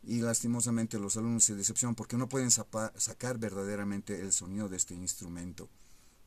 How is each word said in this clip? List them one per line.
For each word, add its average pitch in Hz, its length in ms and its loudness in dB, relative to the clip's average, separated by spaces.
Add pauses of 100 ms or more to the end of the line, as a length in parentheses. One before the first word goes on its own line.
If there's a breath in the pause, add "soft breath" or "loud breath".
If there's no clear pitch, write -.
Y 117 160 0
lastimosamente 117 800 2
los 101 180 0
alumnos 113 260 4
se 107 120 4
decepcionan 113 400 0
porque 110 220 -2
no 127 120 0
pueden 131 220 2
zapa-, 110 460 0
sacar 123 420 -2
verdaderamente 101 800 -2
el 95 100 -2
sonido 98 380 0
de 92 80 -6
este - 160 0
instrumento. 87 760 -6 (580 soft breath)